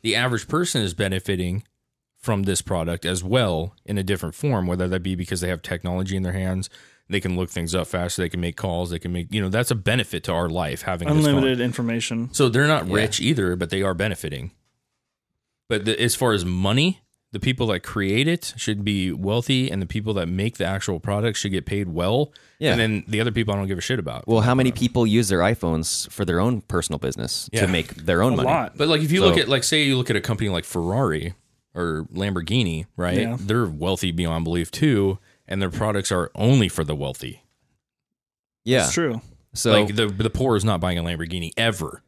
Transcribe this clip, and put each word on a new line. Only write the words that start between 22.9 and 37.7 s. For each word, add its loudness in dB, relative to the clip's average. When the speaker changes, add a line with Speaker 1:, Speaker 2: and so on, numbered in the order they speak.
Speaker 1:
the 0
other 0
people 0
I 0
don't -2
give -2
a -6
shit -2
about. -8
Speaker 3:
Well, 6
how 4
many 4
Speaker 1:
Um, -6
Speaker 3:
people 2
use 4
their 4
iPhones 0
for -4
their 2
own 2
personal -2
business -4
Speaker 1:
Yeah. 2
Speaker 3:
to 4
make 0
their 2
own 4
Speaker 2:
A 2
Speaker 3:
money? 2
Speaker 2:
lot. 0
Speaker 1:
But, 2
like, 2
if 2
you 4
Speaker 3:
So 4
Speaker 1:
look 6
at, 0
like, 2
say 2
you 4
look 0
at 2
a 2
company 0
like 0
Ferrari 0
or -2
Lamborghini, 0
right? 0
Speaker 2:
Yeah. -2
Speaker 1:
They're 0
wealthy -2
beyond 0
belief 0
too, 2
and -4
their 0
products -2
are 0
only 4
for -2
the -2
wealthy. -8